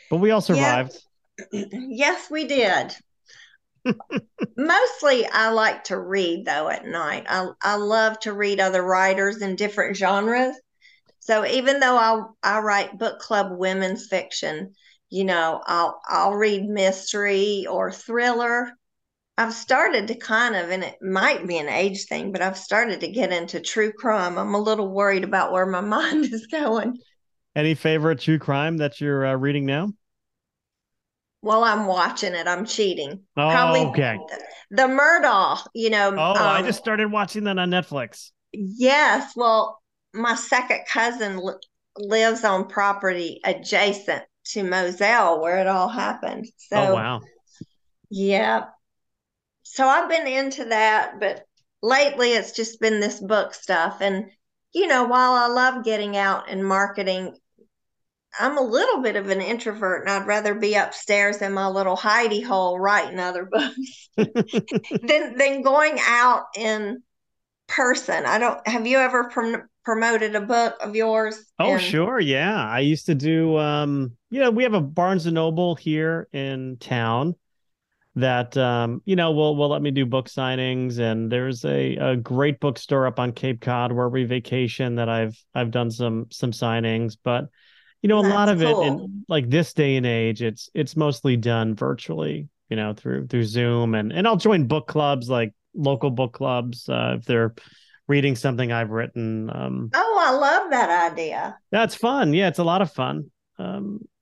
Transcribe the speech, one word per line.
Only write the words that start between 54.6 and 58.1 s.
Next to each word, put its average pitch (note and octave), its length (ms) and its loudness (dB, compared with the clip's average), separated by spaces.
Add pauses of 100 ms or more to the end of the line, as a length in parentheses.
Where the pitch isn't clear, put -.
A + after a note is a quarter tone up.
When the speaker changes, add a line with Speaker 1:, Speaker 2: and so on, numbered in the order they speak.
Speaker 2:
you F#4+ 120 2
know, C4 200 4
while B3+ 260 4
I A#3+ 160 4
love B3 360 2
getting G#3 340 -2
out G3 340 0
and F#3+ 120 -4
marketing, F#3+ 720 0 (1040)